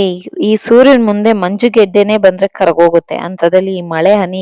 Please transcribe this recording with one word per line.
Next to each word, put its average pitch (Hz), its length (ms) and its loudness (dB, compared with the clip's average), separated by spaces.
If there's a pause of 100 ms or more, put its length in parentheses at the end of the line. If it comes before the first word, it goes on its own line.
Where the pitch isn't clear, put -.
(420)
ಈ 214 140 0
ಸೂರ್ಯನ್ 247 500 4
ಮುಂದೆ 208 280 0
ಮಂಜುಗೆಡ್ಡೆನೇ 208 840 0
ಬಂದ್ರೆ 190 300 0
ಕರಗೋಗುತ್ತೆ, 170 720 0
ಅಂಥದ್ರಲ್ಲಿ 185 600 -2
ಈ 175 100 -8
ಮಳೆ 165 280 0
ಹನಿ 185 260 -4